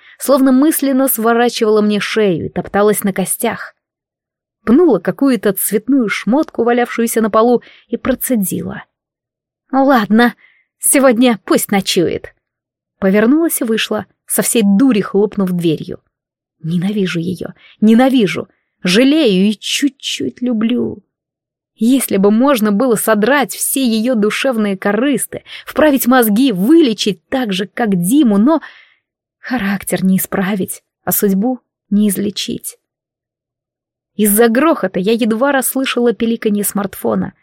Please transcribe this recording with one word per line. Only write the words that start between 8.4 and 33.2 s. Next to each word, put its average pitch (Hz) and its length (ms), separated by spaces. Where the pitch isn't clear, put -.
«Ладно, 240 600
сегодня 247 680
пусть - 280
ночует». - 600
Повернулась 226 600
и 294 40
вышла, 214 420
со - 160
всей 226 220
дури 208 360
хлопнув 196 500
дверью. 170 500
«Ненавижу 180 560
её, 170 300
ненавижу, 226 680
жалею 214 640
и 214 100
чуть-чуть - 840
люблю». 233 640
Если 233 420
бы 196 140
можно 220 400
было 226 240
содрать 220 600
все - 300
её 226 300
душевные 214 640
корысты, 214 680
вправить 294 400
мозги, 240 460
вылечить 220 760
так 254 240
же, 190 140
как 202 340
Диму, 214 380
но 285 220
характер 196 640
не 190 140
исправить, 185 680
а - 80
судьбу 208 480
не 208 180
излечить. 202 720